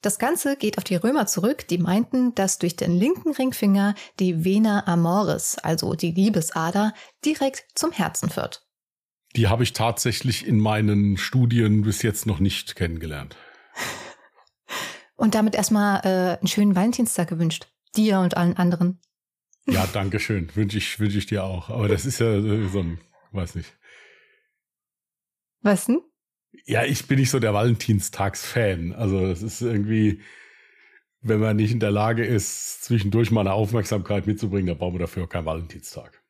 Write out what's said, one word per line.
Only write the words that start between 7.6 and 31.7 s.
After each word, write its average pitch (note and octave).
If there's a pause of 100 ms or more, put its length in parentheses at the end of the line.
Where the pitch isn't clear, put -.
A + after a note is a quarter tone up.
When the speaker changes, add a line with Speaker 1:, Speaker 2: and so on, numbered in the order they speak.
Speaker 1:
zum E4
Herzen -
führt. - (680)
Speaker 2:
Die A2+
habe A2+
ich A#2
tatsächlich A2+
in G#2+
meinen G#2
Studien A#2
bis G#2+
jetzt A2
noch F#2+
nicht -
kennengelernt. D#2+ (400)
Speaker 1:
<laughs> -
Und A3
damit G#3+
erstmal, G#3
äh, F#3
einen -
schönen G3+
Valentinstag G#3+
gewünscht. D#3+ (280)
Dir G#3+
und F3+
allen F3
anderen. F3 (680)
Speaker 2:
Ja, F#2
danke G2
schön. F2+
Wünsch G#2+
ich, -
wünsch G#2
ich G2+
dir G2+
auch. F#2
Aber A2+
das G2+
ist C3+
ja, A#2
äh, G#2
so G2
ein, E2 (340)
weiß F2+
nicht. - (1900)
Speaker 1:
Was G3+
denn? C#4+ (640)
Speaker 2:
Ja, A2+
ich C#3
bin C3+
nicht C3
so C#3
der G#2+
Valentinstags-Fan. G2+
Also G2
das F2+
ist A2
irgendwie, G#2+ (1000)
wenn A2
man G#2+
nicht G#2+